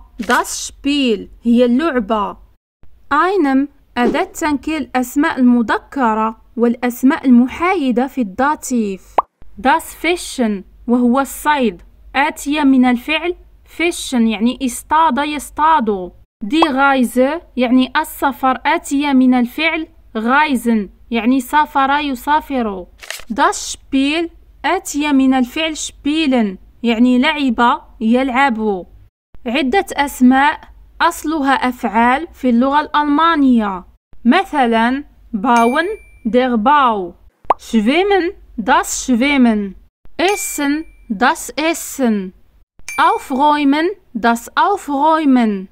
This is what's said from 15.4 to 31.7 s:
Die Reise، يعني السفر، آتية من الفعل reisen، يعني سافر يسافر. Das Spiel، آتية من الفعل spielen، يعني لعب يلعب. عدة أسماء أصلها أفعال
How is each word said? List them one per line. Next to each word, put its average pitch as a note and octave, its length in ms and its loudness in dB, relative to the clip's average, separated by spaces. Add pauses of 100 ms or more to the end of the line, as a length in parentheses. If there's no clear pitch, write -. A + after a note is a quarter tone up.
Die D#4 240 2
Reise، C4+ 720 0 (140)
يعني B3+ 400 2
السفر، C4+ 720 -2
آتية D4 460 -2
من B3+ 220 4
الفعل D#4 540 -2 (280)
reisen، A#3 720 0 (220)
يعني A#3+ 300 0
سافر C#4+ 580 0
يسافر. C4+ 880 -4 (460)
Das D#4 400 -2
Spiel، D4 560 -2 (360)
آتية D4+ 480 -2
من C4 220 2
الفعل D4+ 420 -2
spielen، B3+ 800 -2 (260)
يعني A#3+ 360 2
لعب C4+ 640 0 (180)
يلعب. A3+ 840 0 (600)
عدة C4+ 460 0
أسماء C#4 680 2 (400)
أصلها D#4 520 0
أفعال B3 800 0